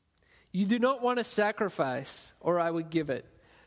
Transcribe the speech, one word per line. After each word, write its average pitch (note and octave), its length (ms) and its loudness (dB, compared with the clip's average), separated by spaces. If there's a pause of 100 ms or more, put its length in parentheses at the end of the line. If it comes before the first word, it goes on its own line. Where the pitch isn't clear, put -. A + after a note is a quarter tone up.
(520)
"You F#3+ 160 0
do A#3 100 4
not B3 240 2
want B3 180 2
a A3 40 0
sacrifice, F3 1160 -2
or F3 200 2
I E3+ 100 2
would E3 220 -4
give D#3+ 180 0
it. B2 160 -4 (420)